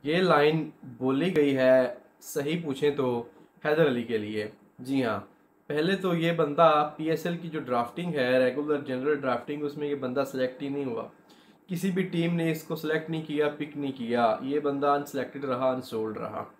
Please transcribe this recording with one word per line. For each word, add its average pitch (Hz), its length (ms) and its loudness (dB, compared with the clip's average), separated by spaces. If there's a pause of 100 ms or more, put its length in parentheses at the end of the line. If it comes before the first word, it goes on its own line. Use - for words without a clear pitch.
ये 160 160 0
लाइन 156 520 4 (280)
बोली 135 300 2
गई 147 220 4
है, 131 500 4 (180)
सही 151 360 -4
पूछें 143 400 0
तो, 123 340 -2 (340)
हैदर 156 220 4
अली 120 180 2
के 113 140 -2
लिए। 104 340 -4 (280)
जी 131 220 0
हाँ, 110 160 0 (520)
पहले 160 260 0
तो 180 180 0
ये 165 180 0
बंदा 151 500 4 (160)
पीएसएल 160 380 -2
की 165 120 -10
जो 156 120 -6
drafting 127 540 -4
है, 127 240 2
regular 139 420 2
general 131 360 -2
drafting, 135 460 -4
उसमें 147 260 -6
ये 143 60 -2
बंदा 131 300 -2
select 127 380 -4
ही 139 60 -6
नहीं 143 160 -4
हुआ। 113 260 -6 (580)
किसी 190 220 -2
भी 185 120 0
team 170 320 0
ने 165 160 2
इसको 156 260 -4
select 156 340 -2
नहीं 160 140 -4
किया, 147 240 0
pick 147 280 -6
नहीं 143 160 -4
किया। 117 500 2
ये 139 180 -2
बंदा 143 340 0
unselected 139 500 -6
रहा, 131 280 0
unsold 110 460 -4
रहा। 110 280 -8 (140)